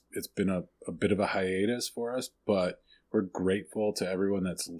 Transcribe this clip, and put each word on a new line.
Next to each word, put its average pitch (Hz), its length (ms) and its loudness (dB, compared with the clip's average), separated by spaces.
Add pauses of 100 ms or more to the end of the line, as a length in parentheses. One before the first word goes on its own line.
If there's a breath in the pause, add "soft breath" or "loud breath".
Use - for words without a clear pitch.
(140)
it's - 160 -6
been 98 200 0
a, 90 140 0 (240)
a 90 60 -6
bit 95 180 2
of 98 80 2
a 98 80 2
hiatus 101 680 0
for 117 220 -4
us, 127 140 -4 (180)
but 92 340 2 (300)
we're - 120 4
grateful 98 680 0
to 92 180 -2
everyone 95 360 2
that's 87 240 -4 (100)